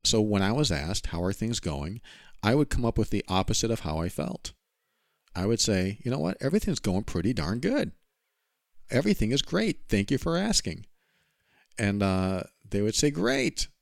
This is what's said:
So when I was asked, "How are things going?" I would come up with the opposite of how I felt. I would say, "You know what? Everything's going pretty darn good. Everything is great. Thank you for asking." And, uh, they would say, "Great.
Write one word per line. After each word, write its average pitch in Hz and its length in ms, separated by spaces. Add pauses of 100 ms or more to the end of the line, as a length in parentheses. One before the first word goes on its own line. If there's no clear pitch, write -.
So 110 180
when 104 200
I 98 100
was 143 200
asked, 78 360
"How 87 160
are 95 100
things 113 260
going?" 80 420 (420)
I 113 120
would 147 140
come 120 160
up 113 120
with 110 120
the - 180
opposite 101 440
of 110 100
how 78 180
I 87 100
felt. - 440 (840)
I 90 100
would 113 140
say, 98 440
"You 123 80
know 139 80
what? 85 220
Everything's 165 380
going 98 240
pretty 92 300
darn 92 260
good. 226 320 (1000)
Everything 131 420
is 143 100
great. 202 480
Thank 98 220
you 135 60
for 165 200
asking." 185 480 (920)
And, 101 240
uh, 95 420 (260)
they 101 120
would 107 140
say, 147 160
"Great. 226 560 (140)